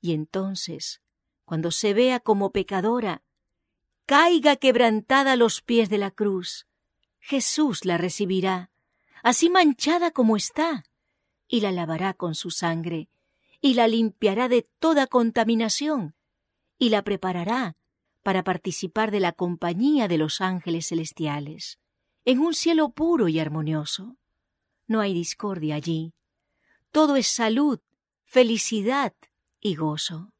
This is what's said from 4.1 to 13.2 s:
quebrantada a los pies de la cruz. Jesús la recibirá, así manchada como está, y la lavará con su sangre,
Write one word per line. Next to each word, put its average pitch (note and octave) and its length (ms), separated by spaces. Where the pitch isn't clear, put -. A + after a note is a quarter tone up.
quebrantada B3 760
a C4 40
los A#3 280
pies A3+ 260
de G#3 80
la G3 140
cruz. F#3+ 560
Jesús C#4 680
la F3 120
recibirá, F3+ 720
así B3 260
manchada E4+ 600
como A3 260
está, D4 480
y A#3 140
la G#3+ 100
lavará F3 420
con E3 220
su E3+ 160
sangre, E3 580